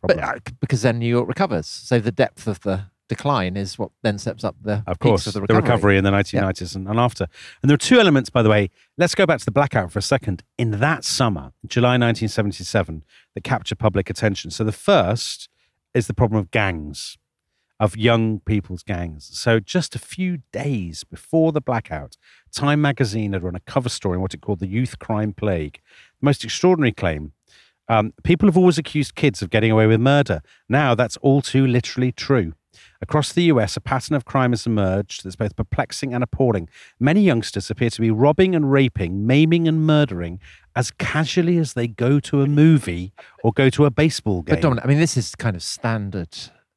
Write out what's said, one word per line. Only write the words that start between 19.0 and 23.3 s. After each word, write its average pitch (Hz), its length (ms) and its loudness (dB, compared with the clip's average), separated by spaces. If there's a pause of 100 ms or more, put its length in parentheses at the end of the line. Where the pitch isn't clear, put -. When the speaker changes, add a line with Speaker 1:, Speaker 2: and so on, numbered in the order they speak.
Speaker 2:
So 113 280 0
just - 360 -6
a - 40 -8
few 180 400 -8 (120)
days 107 540 -6
before 160 480 0
the 151 80 -2
blackout, - 560 -6 (340)
Time 147 300 0
magazine 110 520 0